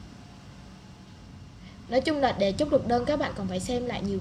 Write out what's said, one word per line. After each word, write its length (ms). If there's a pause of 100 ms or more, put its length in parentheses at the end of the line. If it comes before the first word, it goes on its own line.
(1900)
Nói 120
chung 180
là 200
để 140
chốt 180
được 180
đơn 160
các 140
bạn 180
còn 120
phải 120
xem 260
lại 160
nhiều 180